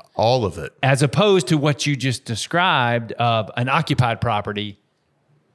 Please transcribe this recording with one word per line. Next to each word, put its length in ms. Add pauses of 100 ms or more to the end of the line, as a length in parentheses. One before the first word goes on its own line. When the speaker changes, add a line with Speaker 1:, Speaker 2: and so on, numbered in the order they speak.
(160)
Speaker 1:
All 280
of 140
it. 140 (100)
Speaker 2:
As 180
opposed 480
to 100
what 280
you 80
just 300
described 880
of 440
an 120
occupied 520
property 580 (760)